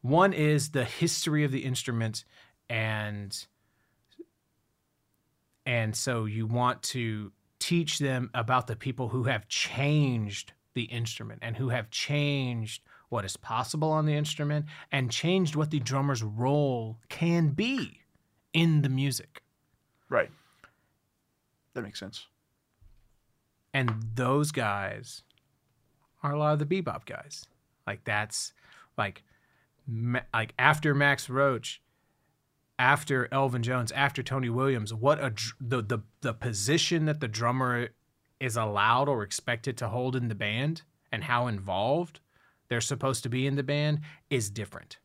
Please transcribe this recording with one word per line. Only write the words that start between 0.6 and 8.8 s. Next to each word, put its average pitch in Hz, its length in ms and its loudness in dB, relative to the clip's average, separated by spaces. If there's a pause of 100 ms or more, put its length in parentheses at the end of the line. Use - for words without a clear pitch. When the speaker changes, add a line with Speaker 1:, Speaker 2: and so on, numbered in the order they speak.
Speaker 1:
the 131 140 0
history 151 600 0
of 139 60 2
the 135 140 -2
instrument, 117 600 -2 (460)
and, 107 640 -4 (2250)
and 113 280 0
so 117 300 -2
you 110 220 -2
want 120 380 0
to 110 480 -4 (260)
teach 170 400 0
them 127 340 -2
about 123 360 0
the 110 80 -4
people 127 320 -4